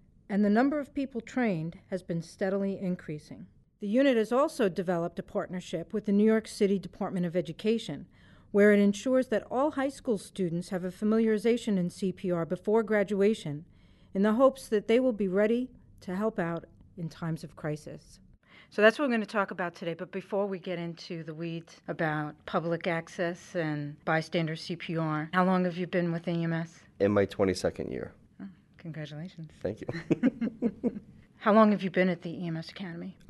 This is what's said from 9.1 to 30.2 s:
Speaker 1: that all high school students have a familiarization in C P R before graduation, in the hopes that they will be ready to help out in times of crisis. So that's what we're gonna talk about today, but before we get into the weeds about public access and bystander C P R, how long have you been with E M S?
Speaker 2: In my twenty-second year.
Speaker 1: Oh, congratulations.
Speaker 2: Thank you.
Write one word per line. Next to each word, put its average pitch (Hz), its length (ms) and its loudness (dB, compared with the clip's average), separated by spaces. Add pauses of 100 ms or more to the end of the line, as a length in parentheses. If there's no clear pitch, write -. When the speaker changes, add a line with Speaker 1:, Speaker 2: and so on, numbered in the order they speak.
Speaker 1:
that 208 240 -2
all 285 200 2
high 277 180 -2
school 240 280 -2
students 175 520 -4
have 185 160 -4
a 185 40 -4
familiarization 220 880 2
in 175 120 0
C 185 240 -4
P 180 180 -4
R 165 140 0
before 208 380 0
graduation, 202 800 0 (480)
in 196 100 2
the 214 100 4
hopes 262 360 4
that 208 180 0
they 226 120 6
will 254 120 2
be 202 160 0
ready 214 420 2 (300)
to 180 160 -8
help 220 240 -2
out 170 260 -4 (320)
in 165 120 -6
times 160 340 -6
of - 140 -16
crisis. - 640 -10 (480)
So - 120 0
that's 220 160 8
what 285 120 2
we're 240 40 2
gonna 214 120 0
talk 202 260 -2
about 175 240 -4
today, 165 180 -6
but 180 180 -10
before 196 360 -2
we 196 100 -6
get 170 220 -8
into 170 440 -10
the 156 100 -10
weeds 165 560 -10
about 151 440 -2 (120)
public 170 420 -2
access 170 680 -4
and 147 500 -4
bystander 160 500 0
C 165 220 -8
P 165 200 -6
R, 156 360 -2
how 185 100 4
long 185 220 4
have 170 120 -4
you 180 80 -4
been 175 280 0
with 170 160 -4
E 170 140 0
M 165 100 -2
S? 165 260 -6 (220)
Speaker 2:
In 101 100 4
my 101 140 6
twenty-second 92 640 0
year. 62 220 -8 (280)
Speaker 1:
Oh, 196 60 -12 (300)
congratulations. 156 720 -12 (100)
Speaker 2:
Thank 104 200 -6
you. - 1200 -2